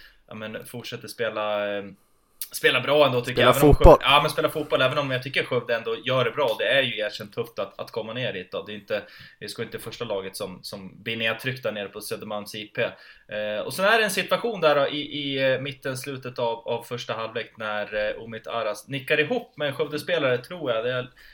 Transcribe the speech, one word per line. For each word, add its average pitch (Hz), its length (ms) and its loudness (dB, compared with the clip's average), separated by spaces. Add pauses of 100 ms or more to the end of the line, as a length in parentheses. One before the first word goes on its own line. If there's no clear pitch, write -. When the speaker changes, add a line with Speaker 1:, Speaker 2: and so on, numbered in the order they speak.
(280)
Speaker 1:
ja, - 60 -14
men, 110 320 -10
fortsätter 117 420 -12
spela, 104 680 -2
eh, 101 80 -6 (680)
spela 135 280 2
bra 143 260 6
ändå, 127 140 2
tycker 123 120 -4
Speaker 2:
Spela 120 160 4
Speaker 1:
jag. 127 80 8
Även 147 120 8
om 135 60 12
Speaker 2:
fotboll. 156 180 12
Speaker 1:
Skövde, - 120 8
ja, 139 180 6
men 151 80 0
spela 151 180 0
fotboll, 147 340 0
även 131 160 2
om 139 120 -2
jag 127 120 -2
tycker 143 220 -4
Skövde 117 320 -2
ändå 113 280 -4
gör 127 200 2
det 113 60 2
bra. 123 280 0
Det 104 100 0
är 135 140 4
ju 117 160 -4
erkänt 104 340 -6
tufft - 260 -8
att, 98 220 -8
att - 100 -10
komma 110 220 -8
ner 117 200 -4
dit 92 200 -10
då. 90 100 -6
Det 101 100 -14
är - 20 -10
inte, 104 200 -6 (460)
V 104 60 -10
S - 80 -12
K 120 80 -8
är 110 40 -6
inte 107 120 -10
första - 260 -12
laget 95 320 -6
som, 92 260 -10
som 95 400 -14
blir 113 140 -6
nedtryckta 113 540 -2
nere 104 180 -6
på 104 120 -14
Södermalms 104 540 -8
I 107 120 -12
P. - 160 -6
Eh, 104 800 -6
och 127 100 -8
sen 190 100 -2
är 220 140 4
det 220 60 2
en 202 60 0
situation 190 500 -2
där 151 140 6
då, 139 140 4
i, 147 120 -4
i, 139 520 0
eh, 123 80 0
mitten, 135 360 -6
slutet 127 420 -8
av, 117 300 -2
av 117 140 -2
första 120 300 -8
halvlek 110 440 -6
när, 107 520 -4
eh, - 140 -6
Omid 113 260 -12
Aras 107 400 -4
nickar 139 320 0
ihop 240 360 -2
med 147 120 -2
en 135 60 -4
Skövdespelare, 147 640 0
tror 151 320 -6
jag. 113 140 -2
Det 127 80 -2
är 127 180 -6 (240)